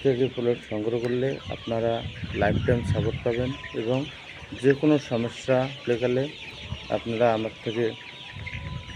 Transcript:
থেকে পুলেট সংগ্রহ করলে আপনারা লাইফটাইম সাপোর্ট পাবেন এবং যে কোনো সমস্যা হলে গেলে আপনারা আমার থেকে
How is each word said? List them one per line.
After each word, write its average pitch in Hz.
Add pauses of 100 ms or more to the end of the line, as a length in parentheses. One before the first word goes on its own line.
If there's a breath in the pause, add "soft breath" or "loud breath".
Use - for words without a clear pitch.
থেকে 131
পুলেট 120 (120)
সংগ্রহ 113
করলে 123 (120)
আপনারা 117 (300)
লাইফটাইম 110
সাপোর্ট 110
পাবেন 123 (220)
এবং 127 (580)
যে 135
কোনো 151
সমস্যা 127
হলে 135
গেলে 123 (640)
আপনারা 113
আমার 110 (140)
থেকে 113 (1040)